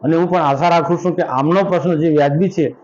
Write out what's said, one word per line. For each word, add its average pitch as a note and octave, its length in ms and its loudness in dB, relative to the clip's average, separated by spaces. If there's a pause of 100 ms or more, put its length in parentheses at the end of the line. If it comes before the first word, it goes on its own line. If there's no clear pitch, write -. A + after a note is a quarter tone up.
અને D#3 140 0
હું F3 120 0
પણ F3 140 0
આશા C#3+ 260 0
રાખું E3+ 300 2
છું E3 180 -2
કે F3 60 -2
આમનો D3 420 0
પ્રશ્ન F3+ 360 -2
જે E3 100 0
વ્યાજબી D3 380 2
છે E3+ 180 -2 (180)